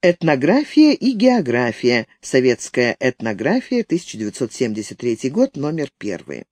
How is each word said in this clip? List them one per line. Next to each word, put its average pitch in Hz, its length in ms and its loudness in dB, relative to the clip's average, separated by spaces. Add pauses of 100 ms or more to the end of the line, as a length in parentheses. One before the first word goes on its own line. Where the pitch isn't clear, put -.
Этнография 233 880 4
и 262 200 0
география. 123 920 2 (140)
Советская 123 800 0
этнография, 127 800 -2
тысяча - 360 -6
девятьсот 110 340 -6
семьдесят 110 460 -6
третий 120 320 -4
год, 226 260 0
номер 147 400 -6
первый. 80 560 -10